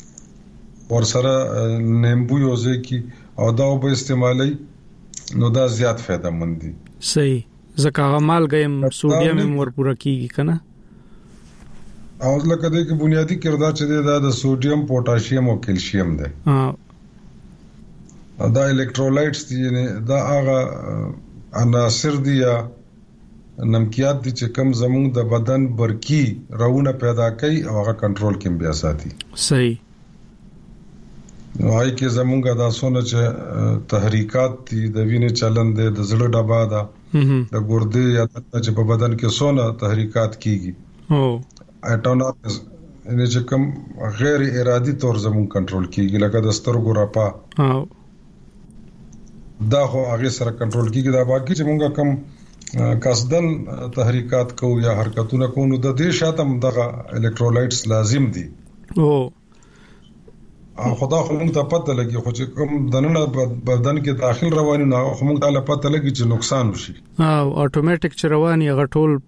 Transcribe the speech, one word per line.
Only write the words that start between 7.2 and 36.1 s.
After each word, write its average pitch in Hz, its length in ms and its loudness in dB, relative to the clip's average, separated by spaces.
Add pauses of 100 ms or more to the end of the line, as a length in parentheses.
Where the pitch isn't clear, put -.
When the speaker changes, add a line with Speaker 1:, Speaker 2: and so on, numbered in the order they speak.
Speaker 2:
ځکه 139 300 0
هغه 143 120 2
مالګه 156 360 2
یې 151 100 4
هم، 143 160 -2
Speaker 1:
دا 135 80 0
Speaker 2:
سوډیم 160 500 0
یې 202 40 2
هم 147 80 0
Speaker 1:
نه 143 100 0
Speaker 2:
ورپوره 135 340 -2
کیږي، 127 420 -4
که 143 60 0
نه؟ 160 180 0 (1600)
Speaker 1:
او 135 160 2
لکه 165 300 0
دې 165 200 2
کې 160 140 -2
بنیادي 156 340 2
کردار 156 360 0
چې 147 180 -2
دی، 151 160 2
دا 147 120 2
د 139 120 2
سوډیم، 135 560 0
پوټاشیم 123 600 0
او 104 100 0
کیلشیم 92 580 -2
دی. 71 140 -6 (160)
Speaker 2:
ها. 135 280 2 (1700)
Speaker 1:
دا 127 200 4
الکترولایټس 135 800 -2
دي، 127 120 -8
یعنی 127 260 -2 (200)
دا 135 120 0
هغه، 135 420 0
آه، 104 540 -6 (380)
عناصر 120 600 2
دي 139 240 0
یا 120 300 2 (880)
نمکیات 113 640 0
دي 127 60 -4
چې 123 140 -6 (120)
کوم 131 160 2
زموږ 123 400 2
د 120 60 -2
بدن 117 480 2
برقي 117 720 0 (140)
رونه 127 420 2
پیدا 120 380 0
کوي 147 320 -2
او 113 200 -6
هغه 110 100 0
کنټرول 104 460 0
کې - 80 -6
هم 87 120 0
بیا 82 140 -2
ساتي. 78 380 -4 (260)
Speaker 2:
صحیح. 123 380 2 (1900)
Speaker 1:
نو 110 120 2
هغه 123 180 2
کې 131 160 -2
زمونږ 127 520 2
دا 117 120 2
څونه 127 300 0
چې، 117 140 -2
اه، 110 760 0
تحریکات 107 600 2 (200)
دي، 110 180 -2
د 107 80 -4
وینې 117 320 2
چلن 113 480 2
دی، 110 120 2
د 104 140 -2
زړه 113 240 2